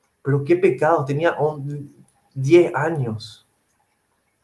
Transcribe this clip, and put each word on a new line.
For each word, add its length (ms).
Pero 220
qué 120
pecados, 500
tenía 260
on-, 600
diez 400
años. 720